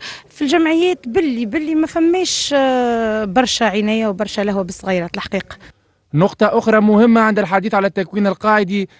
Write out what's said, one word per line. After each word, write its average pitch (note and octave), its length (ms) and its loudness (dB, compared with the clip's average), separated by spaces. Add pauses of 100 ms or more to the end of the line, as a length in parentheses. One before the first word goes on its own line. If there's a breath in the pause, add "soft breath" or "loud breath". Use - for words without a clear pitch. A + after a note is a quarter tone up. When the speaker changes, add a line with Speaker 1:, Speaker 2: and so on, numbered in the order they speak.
(280 loud breath)
Speaker 1:
في - 140 -10
الجمعيات E4 640 0
باللي، A#3+ 380 -2
باللي D#4 280 -4
ما D#4 120 0
فماش، E4+ 680 -2
آه، A#3+ 680 0
برشا A3+ 420 -2
عناية G#3+ 400 0
وبرشا G#3 340 -4
لهوة G3 220 -2
بالصغيرات F3+ 520 -6
الحقيقة. - 420 -8 (580 soft breath)
Speaker 2:
نقطة G3+ 440 2
أخرى A3 220 4
مهمة A3 400 6
عند A3 180 2
الحديث G3 360 0
على G3 120 2
التكوين G3 400 -2
القاعدي G3+ 600 0 (120 soft breath)